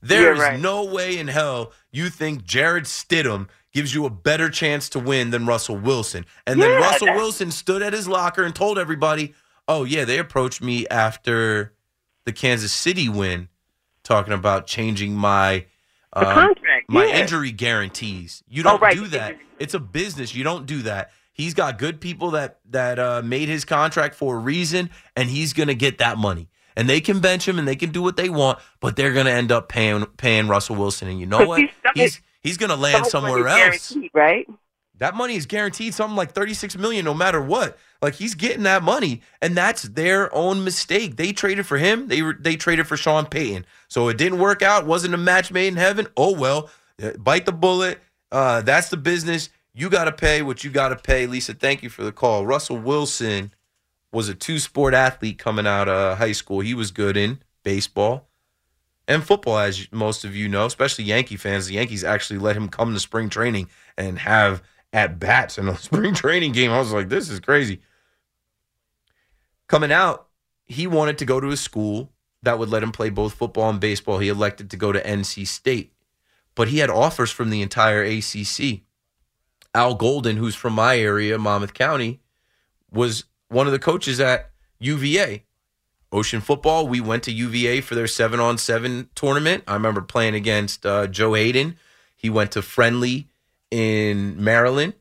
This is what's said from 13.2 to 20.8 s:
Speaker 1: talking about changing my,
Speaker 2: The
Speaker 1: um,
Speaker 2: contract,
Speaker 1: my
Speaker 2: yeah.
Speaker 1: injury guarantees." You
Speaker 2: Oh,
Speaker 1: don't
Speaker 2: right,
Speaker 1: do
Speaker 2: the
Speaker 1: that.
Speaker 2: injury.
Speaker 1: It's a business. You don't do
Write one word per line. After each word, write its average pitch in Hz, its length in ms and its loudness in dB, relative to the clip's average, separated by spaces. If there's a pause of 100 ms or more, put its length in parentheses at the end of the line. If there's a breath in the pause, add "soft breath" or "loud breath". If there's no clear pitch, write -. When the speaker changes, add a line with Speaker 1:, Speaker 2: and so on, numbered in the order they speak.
Speaker 1:
talking 104 300 2
about 98 320 0
changing 104 480 -2
my, 98 500 2 (500)
Speaker 2:
The - 140 2
Speaker 1:
um, 196 60 2
Speaker 2:
contract, 349 560 2
Speaker 1:
my 359 160 6
Speaker 2:
yeah. 427 140 2
Speaker 1:
injury 160 300 -2
guarantees." 104 960 -4
You 131 140 -8
Speaker 2:
Oh, 180 120 6
Speaker 1:
don't 208 100 4
Speaker 2:
right, 202 120 6
Speaker 1:
do 196 100 -6
Speaker 2:
the 165 140 -6
Speaker 1:
that. 107 140 -6
Speaker 2:
injury. - 140 -20 (120)
Speaker 1:
It's 143 160 -8
a 160 60 -2
business. 143 540 -6
You 127 100 -6
don't 156 220 -4
do 143 160 -6